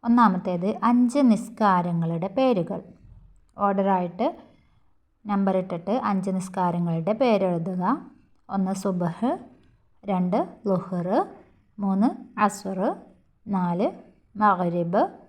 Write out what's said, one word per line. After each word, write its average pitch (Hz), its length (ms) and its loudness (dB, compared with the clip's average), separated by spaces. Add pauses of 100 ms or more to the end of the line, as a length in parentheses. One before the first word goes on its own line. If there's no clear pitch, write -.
ഒന്നാമത്തേത് 185 600 4 (200)
അഞ്ച് 247 320 4 (100)
നിസ്കാരങ്ങളുടെ 175 1080 0
പേരുകൾ. 208 400 0 (840)
ഓർഡറായിട്ട് 196 640 0 (960)
നമ്പർ 196 380 0
ഇട്ടിട്ട് 185 300 -6 (180)
അഞ്ച് 190 280 -2
നിസ്കാരങ്ങളുടെ 175 800 -2
പേരെഴുതുക. 185 640 0 (720)
ഒന്ന് 190 280 -2
സുബ്ഹ്, 185 480 -2 (800)
രണ്ട് 180 300 0 (300)
ളുഹ്ർ, 175 380 -4 (760)
മൂന്ന് 196 280 2 (360)
അസ്ർ, 190 320 -6 (680)
നാല് 185 440 -2 (540)
മഗ്രിബ് 180 580 2 (280)